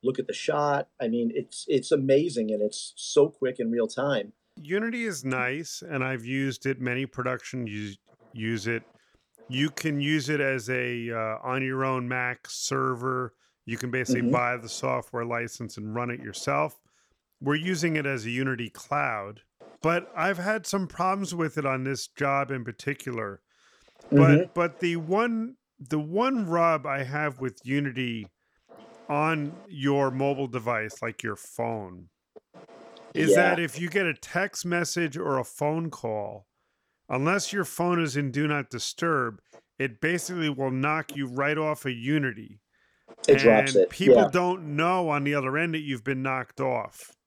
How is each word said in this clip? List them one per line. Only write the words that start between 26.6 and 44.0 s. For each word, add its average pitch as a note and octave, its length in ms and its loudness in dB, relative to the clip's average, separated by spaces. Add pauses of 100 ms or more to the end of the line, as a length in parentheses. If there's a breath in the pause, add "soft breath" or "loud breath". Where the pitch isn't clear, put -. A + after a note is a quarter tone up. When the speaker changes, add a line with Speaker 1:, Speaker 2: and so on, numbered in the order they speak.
Speaker 2:
I C#3 180 -2
have C#3 360 -2
with B2+ 240 -4
Unity B2 640 -2 (840)
on D3+ 440 2 (140)
your C#3 440 2
mobile C3+ 360 0
device, A2+ 540 -4
like A2+ 220 -6
your G#2+ 120 -4
phone, F#2+ 720 -8 (1040)
is D#3 180 4
Speaker 1:
Yeah. F3 240 8
Speaker 2:
that E3+ 40 -2
if D#3+ 200 -4
you E3+ 100 -4
get F#3+ 160 2
a E3 80 0
text - 520 -4
message E3+ 520 0
or C#3+ 220 0
a B2 40 -2
phone D#3 460 -2
call, G#2+ 560 -6 (640)
unless D#3+ 420 0
your G3+ 140 0
phone F3 340 0
is D3+ 160 0
in C#3+ 160 -2
Do C#3+ 160 0
Not D3 220 -2
Disturb, B2 720 -2 (380 soft breath)
it B2+ 200 -4
basically E3+ 500 0
will C3+ 220 -2
knock D3 440 -2
you C#3 100 -2
right C#3 320 0
off D#3 280 -2
of C3 80 -2
Unity. A#2+ 680 -2 (640)
Speaker 1:
It C#3 120 10
drops A#2+ 360 8
Speaker 2:
And - 80 8
Speaker 1:
it, F2+ 60 4
Speaker 2:
people B2 340 8